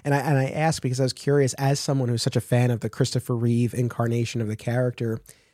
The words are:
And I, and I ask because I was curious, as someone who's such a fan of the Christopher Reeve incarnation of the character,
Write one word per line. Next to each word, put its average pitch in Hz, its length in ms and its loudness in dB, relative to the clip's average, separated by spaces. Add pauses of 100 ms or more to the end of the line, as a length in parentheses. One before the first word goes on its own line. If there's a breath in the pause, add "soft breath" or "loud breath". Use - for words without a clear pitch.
And 143 100 2
I, 143 40 4
and 139 180 0
I 131 100 2
ask 160 360 -2
because 127 160 -2
I 135 60 2
was 127 80 0
curious, 143 420 2
as 139 240 0
someone 135 300 0
who's 117 140 0
such 127 140 0
a 120 40 0
fan 123 300 2
of 113 100 -2
the 110 100 -4
Christopher 127 460 -2
Reeve 117 360 2
incarnation 117 680 -2
of 107 80 -4
the 110 80 -4
character, 120 640 -2 (340 soft breath)